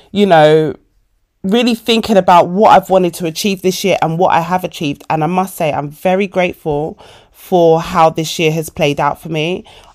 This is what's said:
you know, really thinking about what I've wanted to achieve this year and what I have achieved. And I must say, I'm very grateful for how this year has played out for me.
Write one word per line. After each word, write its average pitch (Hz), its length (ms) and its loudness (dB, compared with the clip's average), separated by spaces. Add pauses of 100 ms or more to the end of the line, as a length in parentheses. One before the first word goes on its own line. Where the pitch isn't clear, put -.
(120)
you 202 140 0
know, 156 480 4 (680)
really 233 320 0
thinking 226 420 -2
about 180 300 4
what 190 240 2
I've 185 180 4
wanted 185 240 2
to 180 140 -8
achieve 185 340 -4
this 185 220 -2
year 180 180 0
and 160 160 -2
what 180 160 2
I 165 80 2
have 180 220 -4
achieved. 156 480 -8
And 156 120 -2
I 156 40 -2
must 185 260 -4
say, 160 180 -4
I'm 143 200 -8
very 185 340 -2
grateful 175 720 -6 (320)
for 165 500 2
how 165 300 2
this 160 300 -6
year 160 120 2
has 160 200 -6
played 147 280 -2
out 147 220 -4
for 165 80 -14
me. 165 340 -6 (320)